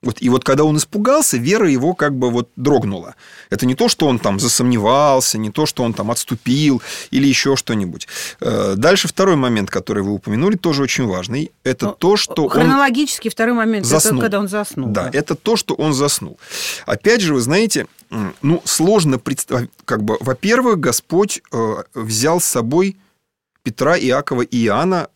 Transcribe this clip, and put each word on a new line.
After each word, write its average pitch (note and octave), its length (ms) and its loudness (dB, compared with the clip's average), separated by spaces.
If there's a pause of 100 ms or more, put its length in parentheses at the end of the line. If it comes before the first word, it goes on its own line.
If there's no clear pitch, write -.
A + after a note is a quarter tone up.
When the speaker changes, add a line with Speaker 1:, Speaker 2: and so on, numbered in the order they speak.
Speaker 1:
Вот, A#2+ 160 -4
и B2 100 0
вот B2+ 140 2
когда C#3 200 2
он D3+ 140 2
испугался, G#3+ 600 0
вера F3 320 2
его C#3 240 0
как D3 240 -2
бы B2+ 140 0
вот A#2+ 240 -2
дрогнула. A2+ 580 0 (380)
Это A2+ 160 -2
не B2+ 80 0
то, A#3 120 2
что E3 200 2
он B2+ 100 2
там G2 220 0
засомневался, B2 960 2
не G#2+ 140 -4
то, D3+ 160 0
что - 160 -4
он A#2 100 -2
там G#2+ 160 -6
отступил B2+ 720 0 (300)
или C3+ 160 2
еще C3+ 280 2
что-нибудь. G2 520 -4 (320)
Э, G#2 360 -2
дальше E3 320 4
второй F#3+ 280 2
момент, A#2+ 340 0
который G2+ 320 -4
вы G2+ 120 -2
упомянули, A2+ 440 0
тоже D3+ 240 0
очень C3 240 -2
важный. G#2 460 -4 (120)
Это C3 240 -2
Speaker 2:
Ну, G3+ 120 -4
Speaker 1:
то, G3 180 4
что E3 280 -2
он - 40 0
Speaker 2:
хронологически C4+ 800 2
второй A3+ 240 -2
момент — A3 320 0
это C3+ 140 2
Speaker 1:
заснул. B2+ 220 2
Speaker 2:
когда G#3 180 0
он G3+ 80 -2
заснул, F#3+ 420 -6
Speaker 1:
Да, - 140 -2
Speaker 2:
да. A#2 160 -2
Speaker 1:
это D#3 160 -4
то, A3+ 200 -2
что - 200 -4
он D3+ 180 0
заснул. C3 460 -4 (480)
Опять G#3 340 2
же, D#3+ 140 0
вы B2+ 60 2
знаете, D#3 440 0 (240)
м, G#2 320 -6
ну, D#3 240 2
сложно D#3+ 540 2
представ-, B2+ 500 -4 (160)
как A2 180 -2
бы, A2 160 0
во-первых, G#3 600 2
Господь, D#3 720 0
э, A2+ 320 -4 (100)
взял A#2+ 480 0
с - 40 -2
собой D#3+ 520 0 (640)
Петра, C#3 380 0
Иакова C3 420 0
и A#2+ 240 0
Иоанна. D#3 500 0